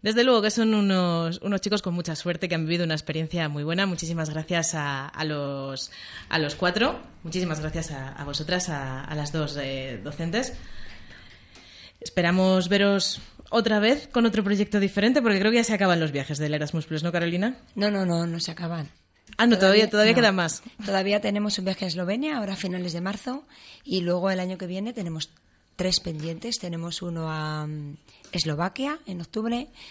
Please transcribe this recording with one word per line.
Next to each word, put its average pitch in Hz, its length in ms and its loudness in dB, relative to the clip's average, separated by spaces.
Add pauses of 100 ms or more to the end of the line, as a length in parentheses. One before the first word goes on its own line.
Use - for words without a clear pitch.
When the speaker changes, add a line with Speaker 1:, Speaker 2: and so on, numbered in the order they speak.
Speaker 1:
Desde 220 220 2
luego 247 180 6
que 214 80 2
son 220 240 2
unos, 180 680 2
unos 196 180 0
chicos 202 220 -2
con 175 100 -2
mucha 170 220 -4
suerte 175 340 -4
que 175 60 0
han 160 100 0
vivido 170 180 0
una 160 120 0
experiencia 156 540 -2
muy 147 140 -4
buena. 170 220 0
Muchísimas 165 460 -4
gracias 160 420 -2
a, 143 340 -4
a - 160 -8
los, 139 680 -6 (380)
a 160 100 0
los 147 160 -2
cuatro. 175 440 0 (220)
Muchísimas 165 380 -4
gracias 160 320 -4
a, 135 220 -10
a - 100 -10
vosotras, 156 460 -2
a, 135 340 -6
a 156 100 -8
las 147 180 -4
dos, 147 300 -2
eh, 135 420 -6
docentes. 165 500 -4 (1500)
Esperamos 185 680 2
veros 202 540 2 (300)
otra 220 260 2
vez 233 300 4
con 233 180 2
otro 214 180 2
proyecto 202 360 2
diferente, 208 420 2
porque 208 180 4
creo 214 120 4
que 240 60 4
ya 233 60 4
se 220 120 0
acaban 185 240 4
los 156 120 0
viajes 139 280 -4
del 151 160 0
Erasmus 151 320 -2
Plus, 156 160 -4
¿no, 170 80 0
Carolina? 175 460 0 (180)
Speaker 2:
No, 208 160 0
no, 196 120 0
no, 170 220 2
no 170 140 -4
se 165 100 -6
acaban. 165 400 -6 (480)
Speaker 1:
Ah, 226 80 6
no, 233 140 8
todavía, 202 280 8
Speaker 2:
Todavía, - 20 0
Speaker 1:
todavía 214 240 6
Speaker 2:
no. - 20 6
Speaker 1:
queda 233 160 6
más. 175 320 0 (200)
Speaker 2:
Todavía 202 380 2
tenemos 208 380 0
un 185 60 -4
viaje 190 200 -2
a - 20 -4
Eslovenia, 202 500 -2
ahora 202 160 -4
a - 20 -6
finales 180 380 -4
de 170 80 -4
marzo, 208 440 -6 (380)
y 190 180 0
luego 175 300 0
el 185 80 -2
año 185 180 -4
que 185 80 -10
viene 190 280 -6
tenemos 170 360 -6 (460)
tres 185 240 0
pendientes. 165 580 -6
Tenemos 170 460 -8
uno 165 280 -4
a, 156 360 -4
mm, 151 300 -8 (340)
Eslovaquia 185 760 -4
en 180 160 -8
octubre, 233 460 -4 (240)